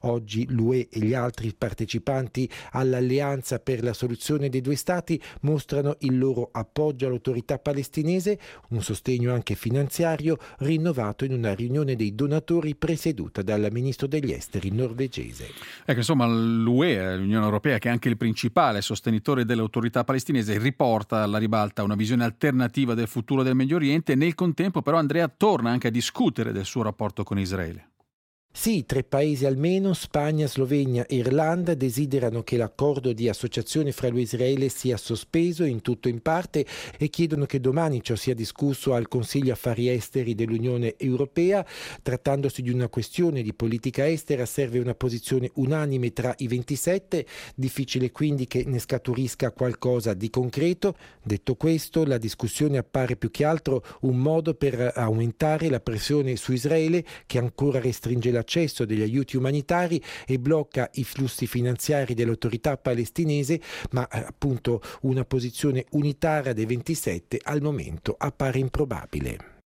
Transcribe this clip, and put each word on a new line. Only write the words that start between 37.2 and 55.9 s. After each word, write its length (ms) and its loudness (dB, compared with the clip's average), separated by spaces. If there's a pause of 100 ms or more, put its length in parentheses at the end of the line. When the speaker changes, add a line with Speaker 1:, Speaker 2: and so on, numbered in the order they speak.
Speaker 1:
che 140 -2
domani 420 2
ciò 140 -2
sia 180 -2
discusso 600 0
al 160 0
Consiglio 420 0
Affari 380 0
Esteri 460 -2
dell'Unione 600 0
Europea. 680 0 (360)
Trattandosi 600 -2
di 80 -2
una 180 2
questione 540 0
di 120 -4
politica 540 0
estera, 380 0
serve 340 -2
una 160 -2
posizione 600 -2
unanime 580 0
tra 240 -2
i 100 -4
ventisette, 800 -2 (300)
difficile 580 -2
quindi 340 0
che 180 -2
ne 140 -2
scaturisca 720 -2
qualcosa 640 0
di 160 -4
concreto. 680 0 (260)
Detto 340 -2
questo, 500 2
la 120 2
discussione 600 0
appare 400 0
più 140 -2
che 120 0
altro 400 2 (200)
un 120 2
modo 380 2
per 420 0
aumentare 720 2
la 140 0
pressione 560 0